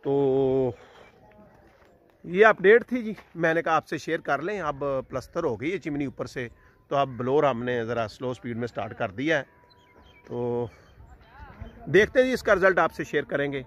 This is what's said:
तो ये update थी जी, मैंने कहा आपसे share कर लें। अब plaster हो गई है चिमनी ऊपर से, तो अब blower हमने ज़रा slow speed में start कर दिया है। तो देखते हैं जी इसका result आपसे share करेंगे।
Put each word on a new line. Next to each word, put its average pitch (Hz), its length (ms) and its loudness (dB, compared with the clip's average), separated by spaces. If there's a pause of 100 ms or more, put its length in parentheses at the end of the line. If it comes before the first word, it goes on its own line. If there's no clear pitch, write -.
तो 135 680 2 (1500)
ये 180 200 4
update 214 380 6
थी 247 180 -4
जी, 208 140 -8 (220)
मैंने 165 240 2
कहा 160 140 0
आपसे 151 240 -2
share 160 240 -4
कर 120 180 -2
लें। 196 200 -6
अब 147 180 -6 (300)
plaster 135 340 -6
हो 127 120 -2
गई 135 160 -6
है 196 80 -6
चिमनी 147 280 -4
ऊपर 123 200 -8
से, 123 220 -10 (420)
तो 147 40 -2
अब 135 220 0
blower 135 280 2
हमने 123 400 0
ज़रा 117 240 -4
slow 127 240 -8
speed 120 240 -8
में 117 100 -4
start 107 280 -8
कर 113 180 -4
दिया 147 240 -2
है। 131 60 -2 (840)
तो 120 440 -4 (1200)
देखते 196 300 4
हैं 254 80 4
जी 254 60 0
इसका 220 200 0
result 185 280 4
आपसे 160 240 -2
share 143 200 -4
करेंगे। 139 420 -4